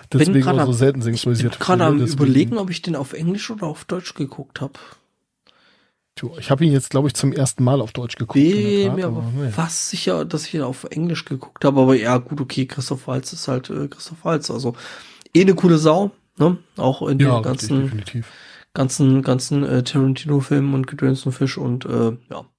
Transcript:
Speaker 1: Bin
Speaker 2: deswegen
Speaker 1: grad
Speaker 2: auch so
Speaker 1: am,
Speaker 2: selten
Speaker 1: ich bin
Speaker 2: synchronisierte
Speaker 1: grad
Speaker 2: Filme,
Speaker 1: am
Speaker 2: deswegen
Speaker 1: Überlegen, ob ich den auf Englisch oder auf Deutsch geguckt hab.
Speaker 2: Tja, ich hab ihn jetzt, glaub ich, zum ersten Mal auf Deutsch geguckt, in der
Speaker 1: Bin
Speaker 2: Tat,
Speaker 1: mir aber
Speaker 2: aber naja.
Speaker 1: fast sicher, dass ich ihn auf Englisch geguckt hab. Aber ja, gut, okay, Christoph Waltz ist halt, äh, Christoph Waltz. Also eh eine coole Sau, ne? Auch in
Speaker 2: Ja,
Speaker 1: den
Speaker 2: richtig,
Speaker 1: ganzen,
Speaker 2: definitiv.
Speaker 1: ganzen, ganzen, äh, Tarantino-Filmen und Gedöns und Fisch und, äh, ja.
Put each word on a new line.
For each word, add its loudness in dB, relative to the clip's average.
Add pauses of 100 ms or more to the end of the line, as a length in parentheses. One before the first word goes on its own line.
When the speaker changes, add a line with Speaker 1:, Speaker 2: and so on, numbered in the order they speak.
(120)
Speaker 1:
Bin 4
Speaker 2:
deswegen 4
Speaker 1:
grad 2
Speaker 2:
auch 4
so 2
Speaker 1:
am, 2
Speaker 2:
selten 2
Speaker 1:
ich -4
bin 0
Speaker 2:
synchronisierte 0
Speaker 1:
grad 2
Speaker 2:
Filme, 4
Speaker 1:
am 4
Speaker 2:
deswegen 0 (100)
Speaker 1:
Überlegen, 4
ob -4
ich -8
den -4
auf -8
Englisch -4
oder -6
auf -10
Deutsch -8
geguckt -10
hab. -10 (1400)
Speaker 2:
Tja, -10
ich -4
hab 2
ihn 4
jetzt, 2
glaub 0
ich, -2
zum 0
ersten 0
Mal 2
auf -8
Deutsch -10
geguckt, -4
in 6
der 2 (140)
Speaker 1:
Bin 2
Speaker 2:
Tat, -2
Speaker 1:
mir -2
aber -4
Speaker 2:
aber -4
naja. -4
Speaker 1:
fast -4
sicher, -4
dass -6
ich -10
ihn -2
auf -8
Englisch -4
geguckt -10
hab. 2
Aber 6
ja, 2
gut, -6
okay, -4
Christoph -8
Waltz -6
ist -14
halt, -4
äh, -6
Christoph -18
Waltz. -2
Also -4 (580)
eh 6
eine 6
coole 6
Sau, 2 (260)
ne? 4 (200)
Auch 0
in 0
Speaker 2:
Ja, 4
Speaker 1:
den -4
Speaker 2:
richtig, -4
Speaker 1:
ganzen, 2
Speaker 2:
definitiv. -8 (420)
Speaker 1:
ganzen, 2
ganzen, 0
äh, 0
Tarantino-Filmen 0
und 0
Gedöns -2
und -2
Fisch -2
und, -4
äh, 0 (120)
ja. -14 (140)